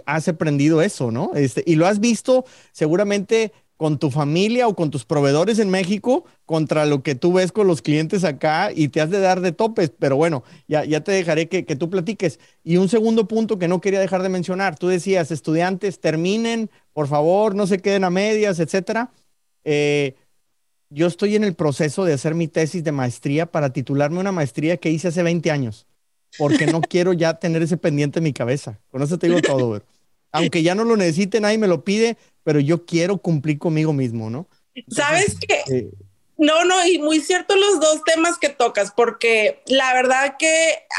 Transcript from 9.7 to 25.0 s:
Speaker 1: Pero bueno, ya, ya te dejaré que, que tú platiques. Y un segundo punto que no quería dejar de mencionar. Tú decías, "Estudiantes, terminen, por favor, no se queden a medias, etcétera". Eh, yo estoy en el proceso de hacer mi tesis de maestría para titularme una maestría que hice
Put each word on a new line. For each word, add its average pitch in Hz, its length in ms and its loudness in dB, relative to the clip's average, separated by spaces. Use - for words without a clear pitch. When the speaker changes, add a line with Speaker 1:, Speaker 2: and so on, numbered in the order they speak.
Speaker 1:
Pero 135 200 0
bueno, 156 260 0
ya, 147 160 0
ya 151 180 -2
te 202 120 -2
dejaré 165 340 0
que, 180 160 -4
que 147 140 -6
tú 165 120 -4
platiques. 190 520 -4
Y 165 100 0
un 185 140 4
segundo 220 400 2
punto 220 280 -2
que 175 120 0
no 180 100 2
quería 190 220 0
dejar 190 200 0
de 190 60 0
mencionar. 185 500 -2
Tú 180 120 -2
decías, 185 420 0
"Estudiantes, 175 720 -2
terminen, 208 680 -2
por 151 160 -4
favor, 180 480 2
no 202 120 0
se 185 120 0
queden 196 240 0
a 180 60 2
medias, 202 500 0
etcétera". 202 540 -4
Eh, 147 520 0
yo 156 180 0
estoy 208 300 0
en 214 80 2
el 190 80 0
proceso 156 500 -2
de 175 80 2
hacer 151 240 -2
mi 165 140 -2
tesis 160 340 -2
de 156 80 -2
maestría 143 540 -2
para 147 260 -2
titularme 143 480 -2
una 196 140 -2
maestría 160 420 -2
que 170 140 -4
hice 160 180 -2